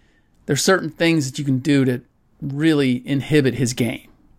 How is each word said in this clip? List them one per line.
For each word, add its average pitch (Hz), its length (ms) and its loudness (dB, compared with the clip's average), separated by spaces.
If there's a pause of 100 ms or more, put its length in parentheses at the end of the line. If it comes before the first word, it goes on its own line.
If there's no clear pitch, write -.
(460)
there's 143 180 -2
certain 180 260 2
things 165 400 0
that 127 100 -12
you 143 60 -4
can 131 140 0
do 139 260 2
to 127 160 -2 (400)
really 143 680 0
inhibit 139 480 0
his 120 180 -2
game. 110 360 -6 (300)